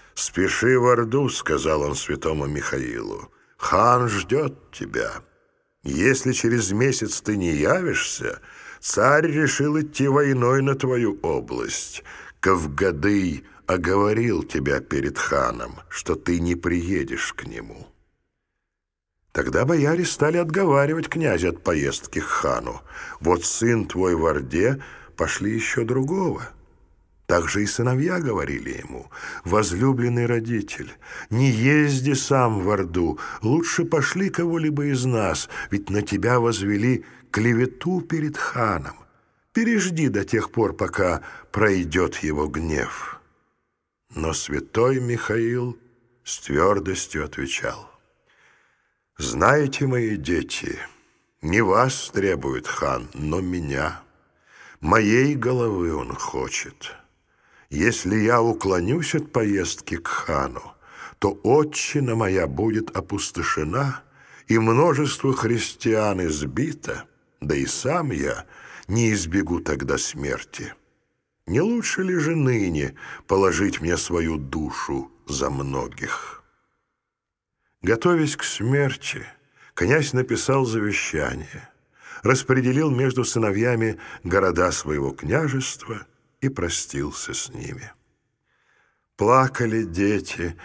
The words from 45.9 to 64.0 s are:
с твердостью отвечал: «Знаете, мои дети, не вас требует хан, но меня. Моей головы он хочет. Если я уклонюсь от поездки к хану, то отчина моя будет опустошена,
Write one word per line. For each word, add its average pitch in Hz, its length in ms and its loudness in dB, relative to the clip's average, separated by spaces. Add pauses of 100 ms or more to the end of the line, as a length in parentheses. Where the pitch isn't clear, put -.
с - 160 -10
твердостью 90 840 0
отвечал: - 640 -6 (1300)
«Знаете, 123 680 2
мои 120 300 0
дети, - 640 -4 (640)
не 87 220 2
вас 113 500 2
требует 71 540 -2
хан, 64 480 -4
но 78 260 -2
меня. 78 600 -4 (800)
Моей 113 540 4
головы 113 600 0
он 64 200 -6
хочет. - 840 -8 (720)
Если 95 460 2
я 113 260 6
уклонюсь 110 720 0
от - 180 -4
поездки 101 640 0
к 69 100 -10
хану, 67 680 -4 (440)
то 101 120 2 (120)
отчина 139 720 2
моя 95 320 2
будет 107 500 -2
опустошена, 95 1040 -2 (440)